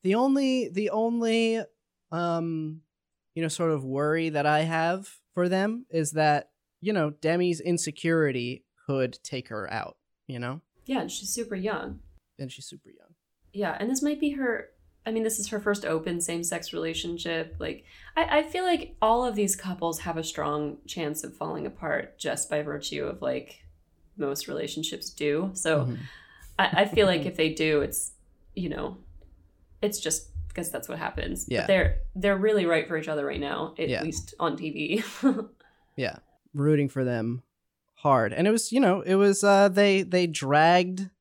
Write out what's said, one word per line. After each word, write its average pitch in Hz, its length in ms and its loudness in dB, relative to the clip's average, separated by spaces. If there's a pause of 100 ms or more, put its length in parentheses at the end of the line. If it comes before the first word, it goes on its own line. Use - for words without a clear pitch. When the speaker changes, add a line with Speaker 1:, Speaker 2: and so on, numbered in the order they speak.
Speaker 1:
The 190 120 2
only, 262 540 2
the 196 220 -2
only, 226 680 0 (500)
um, 165 680 -2 (540)
you 160 60 -4
know, 165 80 -2
sort 165 220 0
of 143 120 -2
worry 151 460 0
that 147 160 0
I 151 160 4
have 165 480 0 (240)
for 180 160 0
them 208 400 0
is 160 220 0
that, 151 400 2 (300)
you 202 120 -2
know, 156 180 2
Demi's 170 480 0
insecurity 156 1040 0 (220)
could 131 380 0
take 127 260 -10
her 107 220 -8
out, - 260 -8 (300)
you 127 120 -8
know? 127 220 -6 (240)
Speaker 2:
Yeah, 254 160 -2
and 170 100 -6
she's - 220 -8
super 226 220 -6
young. 190 440 -6 (400)
Speaker 1:
And 135 120 -8
she's - 160 -18
super - 220 -20
young. - 200 -20 (440)
Speaker 2:
Yeah, 196 260 -4
and 214 100 -2
this 262 140 -2
might 294 160 0
be 294 120 0
her, 262 380 -2 (360)
I 220 60 -4
mean, 220 120 0
this 220 160 -2
is 196 100 -6
her 214 100 -4
first 202 260 0
open 170 360 -2
same-sex 170 520 -4
relationship. 165 840 -4
Like, - 260 -6 (300)
I, 320 240 4
I 311 40 0
feel 359 220 -4
like 349 360 0
all 233 240 4
of 226 100 -2
these 202 200 0
couples 170 440 -4
have 165 180 -6
a 160 60 -4
strong 151 640 -4
chance 156 380 -6
of - 120 -14
falling 156 300 -6
apart - 540 -6
just - 300 -4
by 151 120 0
virtue 147 440 -6
of, - 160 -8
like, 131 420 -6 (540)
most 143 300 -4
relationships - 640 -6
do. 151 440 -2
So 156 320 2
Speaker 1:
Mm-hmm. 123 100 -2 (640)
Speaker 2:
I, 185 100 4 (120)
I 208 40 8
feel 208 220 4
like 165 180 4
Speaker 1:
<laughs> - 0 -
Speaker 2:
if 131 120 -4
they 156 120 2
do, 156 320 2
it's, - 300 -4 (440)
you 175 140 -4
know, - 280 -6 (840)
it's 208 180 -2
just - 300 -4 (200)
because 165 220 -8
that's - 180 -8
what - 80 -6
happens. - 500 -4
Speaker 1:
Yeah. 117 140 0
Speaker 2:
But - 60 -2
they're, 190 300 4 (180)
they're 196 220 2
really 208 280 4
right 160 220 2
for 165 100 -2
each 156 100 -4
other 151 180 -2
right 143 140 -4
now, 143 380 -4
at 156 120 -2
Speaker 1:
Yeah. 123 140 -2
Speaker 2:
least - 360 -6
on 160 180 0
T 156 140 -6
V. 160 320 -2 (200)
<laughs> - 720 -2
Speaker 1:
Yeah. 98 220 -4 (360)
Rooting 143 360 4
for 131 140 -2
them 120 400 -2 (520)
hard. 120 380 4
And 180 140 4
it 214 40 6
was, 226 200 0
you 240 80 4
know, 196 220 6
it 190 140 2
was, 196 280 6
uh, 202 260 8
they, 196 320 6
they 180 240 2
dragged 170 840 4 (120)